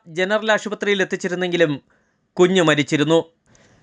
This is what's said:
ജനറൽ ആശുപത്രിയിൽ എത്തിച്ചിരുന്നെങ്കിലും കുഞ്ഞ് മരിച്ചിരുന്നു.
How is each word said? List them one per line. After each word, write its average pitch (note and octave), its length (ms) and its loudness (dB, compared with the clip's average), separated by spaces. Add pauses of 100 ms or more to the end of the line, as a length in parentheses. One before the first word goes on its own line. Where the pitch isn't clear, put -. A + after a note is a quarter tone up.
ജനറൽ G3 420 -2
ആശുപത്രിയിൽ G3+ 500 -2
എത്തിച്ചിരുന്നെങ്കിലും F3 720 -2 (640)
കുഞ്ഞ് F3+ 260 4
മരിച്ചിരുന്നു. D3+ 560 2 (640)